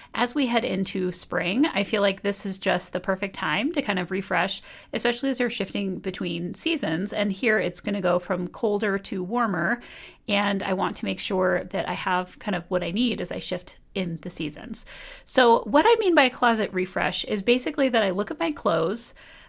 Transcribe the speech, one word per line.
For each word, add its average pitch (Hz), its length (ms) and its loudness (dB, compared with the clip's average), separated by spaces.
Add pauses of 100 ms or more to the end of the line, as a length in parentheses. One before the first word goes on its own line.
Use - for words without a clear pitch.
(140)
as 240 220 0
we 277 100 4
head 233 180 2
into 190 460 -2
spring. 180 560 0
I 202 160 0
feel 202 180 0
like 196 220 2
this 202 240 -2
is 190 140 -4
just 180 320 0
the 180 80 -2
perfect 190 340 -2
time 196 380 0
to 294 100 0
kind 196 160 -2
of 180 140 -4
refresh, 190 500 -2 (300)
especially 240 380 0
as 254 100 -2
you're 240 100 2
shifting 190 480 -4
between 175 560 -4
seasons. 196 580 -2
And 208 200 0
here 214 260 0
it's 180 220 -2
gonna 202 200 -2
go 180 200 4
from 180 260 -4
colder 202 520 0
to 190 260 -4
warmer, 214 560 0 (480)
and 202 340 0
I 190 120 0
want 185 240 -2
to - 60 -6
make 196 140 -2
sure 185 520 0
that - 180 -4
I 180 60 -4
have 185 440 -2
kind 202 160 -4
of 170 140 -4
what 180 160 0
I 170 80 -4
need 208 280 0
as 175 120 -4
I 185 80 -4
shift - 380 -8 (160)
in 175 280 -2
the 175 80 -8
seasons. - 560 -8 (380)
So 240 380 6
what 269 220 4
I 453 140 8
mean 381 160 4
by 285 100 8
a 247 60 4
closet 226 420 2
refresh 185 520 -2
is 208 180 -2
basically 254 460 2
that 226 140 2
I 196 80 2
look 196 200 -2
at 311 80 -6
my 330 140 0
clothes, 185 600 0 (360)